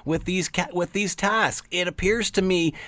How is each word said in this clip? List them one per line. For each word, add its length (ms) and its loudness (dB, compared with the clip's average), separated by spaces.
with 220 -2
these 240 -2
ca-, 240 -2
with 200 -2
these 200 -2
tasks? 560 0
It 180 0
appears 440 0
to 100 2
me 320 2